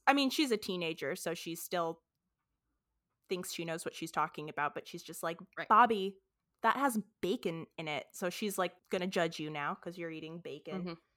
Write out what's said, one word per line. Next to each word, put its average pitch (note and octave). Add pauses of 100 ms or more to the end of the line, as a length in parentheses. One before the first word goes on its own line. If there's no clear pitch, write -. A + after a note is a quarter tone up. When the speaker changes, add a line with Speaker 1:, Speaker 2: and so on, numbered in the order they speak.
Speaker 1:
I C#4
mean, C#4
she's C4+
a G#3+
teenager, E3+
so E3+
she E3+
still E3 (1300)
thinks F3+
she E3+
knows E3
what -
she's E3
talking D3+
about, D3
but -
she's E3+
just -
like, E3+ (200)
Speaker 2:
Right. D#3+
Speaker 1:
"Bobby, G#3+ (460)
that A3+
has B3+ (220)
bacon F3 (140)
in D#3+
it." D3
So F3+
she's G3
like, F3+ (180)
"Gonna F#3
judge E3+
you D3+
now D3+
'cause F3
you're E3+
eating D#3+
bacon." D#3
Speaker 2:
Mm-hmm. F3 (240)